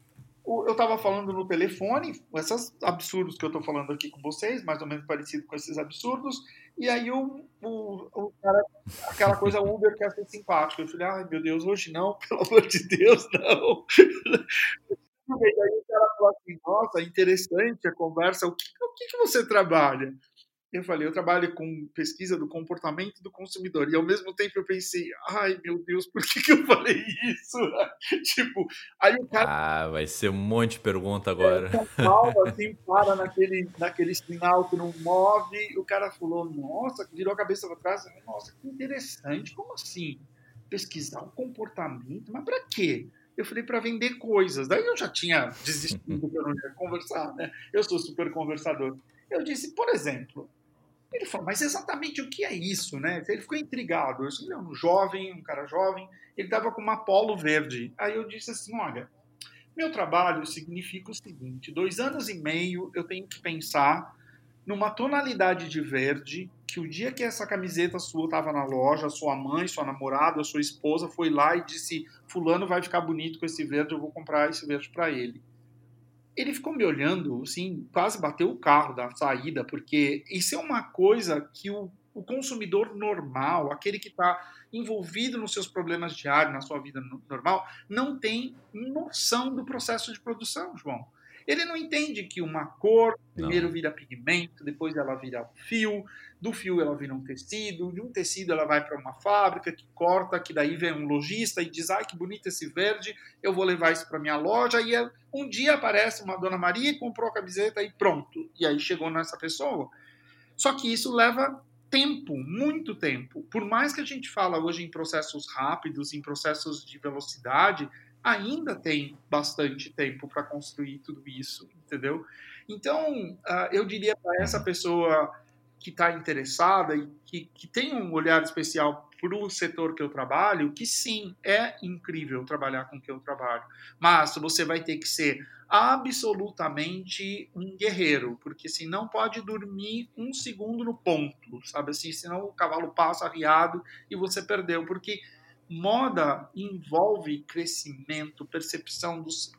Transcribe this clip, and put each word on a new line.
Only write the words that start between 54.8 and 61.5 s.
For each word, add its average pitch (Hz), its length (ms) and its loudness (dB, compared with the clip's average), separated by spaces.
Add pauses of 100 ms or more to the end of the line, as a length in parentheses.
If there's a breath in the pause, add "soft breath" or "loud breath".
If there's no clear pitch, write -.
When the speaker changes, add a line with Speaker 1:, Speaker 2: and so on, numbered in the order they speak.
Speaker 1:
um 165 100 -16
cara 143 240 -8
jovem, 185 420 0 (280 loud breath)
ele 190 120 -6
tava 220 240 0
com 226 100 -10
uma 214 220 -2
polo 202 320 4
verde." 151 600 0
Aí 208 180 -2
eu 220 120 -4
disse 220 220 -12
assim: 220 260 -12
"Olha, 143 320 -8 (680 loud breath)
meu 320 160 -2
trabalho 170 520 2
significa 180 680 -12
o - 20 -12
seguinte, 131 580 -14